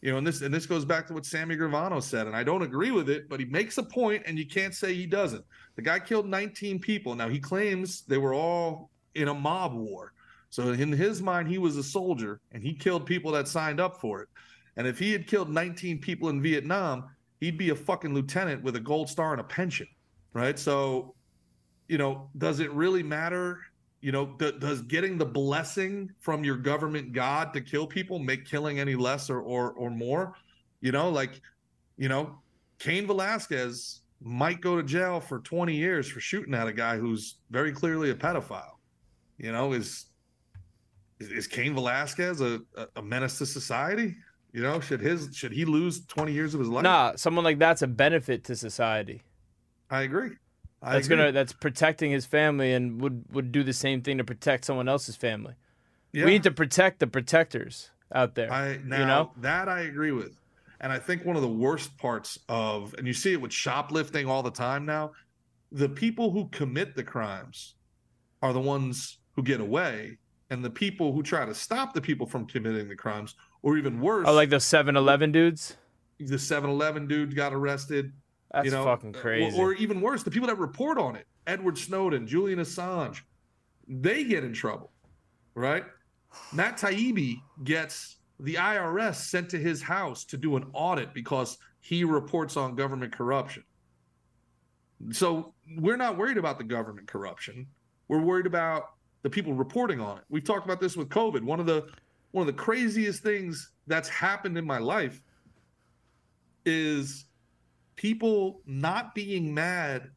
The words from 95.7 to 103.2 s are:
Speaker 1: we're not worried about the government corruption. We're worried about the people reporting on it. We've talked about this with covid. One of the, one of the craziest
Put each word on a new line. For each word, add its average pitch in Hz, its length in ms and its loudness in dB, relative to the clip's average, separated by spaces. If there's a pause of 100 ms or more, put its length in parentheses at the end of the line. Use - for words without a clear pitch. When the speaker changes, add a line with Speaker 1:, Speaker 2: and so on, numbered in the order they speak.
Speaker 1:
we're 202 200 2
not 233 200 0
worried 226 200 0
about 160 200 0
the 120 60 -10
government 110 440 -4
corruption. 98 580 -10 (420)
We're 156 140 2
worried 180 240 4
about 165 460 0 (300)
the 139 80 -2
people 160 240 -2
reporting 139 460 0
on 101 180 -8
it. - 120 -20
We've 151 140 -2
talked 196 220 0
about 185 140 -2
this 180 180 0
with 139 120 -4
covid. 202 340 2
One 156 160 -2
of 170 60 -2
the, 156 220 2 (440)
one 180 160 2
of 139 80 2
the - 60 -8
craziest 220 640 0